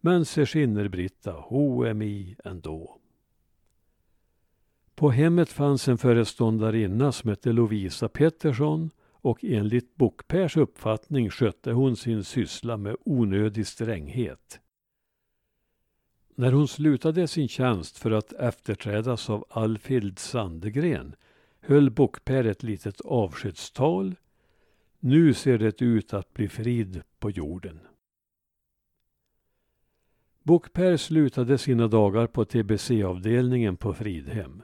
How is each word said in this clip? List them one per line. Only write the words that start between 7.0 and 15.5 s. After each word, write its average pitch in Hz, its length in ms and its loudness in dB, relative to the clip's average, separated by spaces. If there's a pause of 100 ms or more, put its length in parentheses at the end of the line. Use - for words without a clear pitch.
som - 180 -4
hette 110 220 -2
Lovisa 110 560 0
Pettersson, 156 840 0 (220)
och - 320 -4
enligt 117 520 0
Bok-Pers 156 600 0
uppfattning 117 720 0
skötte 117 420 -2
hon 127 240 2
sin 110 280 -4
syssla 117 520 -6
med 104 280 -6
onödig 107 640 0
stränghet. 95 920 -8 (1700)